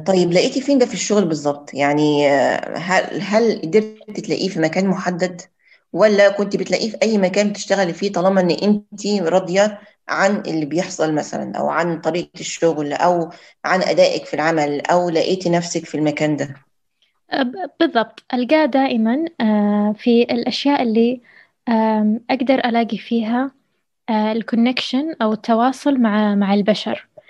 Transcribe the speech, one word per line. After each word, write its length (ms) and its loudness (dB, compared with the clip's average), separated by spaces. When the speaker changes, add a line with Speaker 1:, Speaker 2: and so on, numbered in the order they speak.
Speaker 1:
طيب، 260 2
لقيتي 280 2
فين 180 2
ده 80 4
في 80 -6
الشغل 300 0
بالظبط؟ 500 -4
يعني، 560 2
آه، 480 0
هل، 440 -2
هل 400 0
قدرتي 600 -2
تلاقيه 260 -2
في 120 -4
مكان 260 0
محدد، 540 -2
ولا 360 6
كنتي 300 -2
بتلاقيه 320 -4
في 120 -10
أي 160 2
مكان 320 2
بتشتغلي 420 -2
فيه 200 -4
طالما 280 2
إن 100 4
أنتي 720 -2
راضية 600 0
عن 280 0
اللي 200 -2
بيحصل 480 -2
مثلا، 440 -6
أو 100 -2
عن 320 -2
طريقة 400 -6
الشغل، 520 -2
أو 380 0
عن 180 0
أدائك 420 2
في 100 -10
العمل، 520 0
أو 240 2
لقيتي 400 0
نفسك 340 -2
في 100 -10
المكان 420 0
ده؟ 180 -6
Speaker 2:
أه، 100 0
ب-، 280 -8
بالضبط. 440 -2
ألقاه 320 2
دائما، 580 0
آه، 580 2
في 240 4
الأشياء 600 0
اللي، 380 2
آم، 520 2
أقدر 240 0
ألاقي 440 0
فيها، 520 -2
آه، 220 0
الكونكشن 920 -2
أو 100 2
التواصل 680 0
مع، 340 2
مع 200 2
البشر. 540 -2